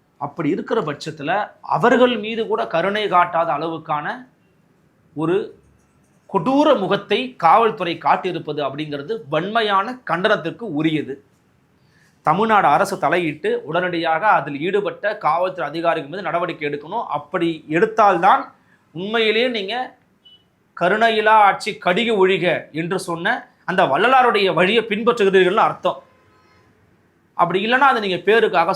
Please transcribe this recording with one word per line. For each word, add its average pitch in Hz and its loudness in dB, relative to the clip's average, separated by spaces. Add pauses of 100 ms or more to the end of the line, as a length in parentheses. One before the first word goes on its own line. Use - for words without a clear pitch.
(180)
அப்படி 143 -6
இருக்கிற 220 -2
பட்சத்துல 156 -6 (100)
அவர்கள் 240 2
மீது 220 -6
கூட 220 -4
கருணை 202 -2
காட்டாத 170 2
அளவுக்கான 160 -6 (880)
ஒரு 170 -4 (720)
கொடூர 262 2
முகத்தை 202 -2
காவல்துறை 170 2
காட்டியிருப்பது 156 -2
அப்படிங்கிறது 147 -8 (100)
வன்மையான 208 -2
கண்டனத்திற்கு 170 -2
உரியது. 151 -4 (1000)
தமிழ்நாடு 196 2
அரசு 175 2
தலையிட்டு 165 -2
உடனடியாக 165 -2
அதில் 147 0
ஈடுபட்ட 196 -4
காவல்துறை 170 -2
அதிகாரிகள் 160 -2
மீது 190 -10
நடவடிக்கை 165 -4
எடுக்கணும். 151 -8
அப்படி 160 -6
எடுத்தால்தான் 202 4 (480)
உண்மையிலேயே 220 -2
நீங்க 233 -8 (840)
"கருணையிலா 214 4 (120)
ஆட்சி 190 -2
கடிகு 190 2
ஒழிக" 170 0
என்று 170 -4
சொன்ன 175 -6 (160)
அந்த 185 2
வள்ளலாருடைய 208 4
வழியை 196 2
பின்பற்றுகிறீர்கள்னு 202 2
அர்த்தம். - -6 (1300)
அப்படி 175 0
இல்லைன்னா 262 4
அதை 220 -2
நீங்க 180 -4 (100)
பேருக்காக 190 2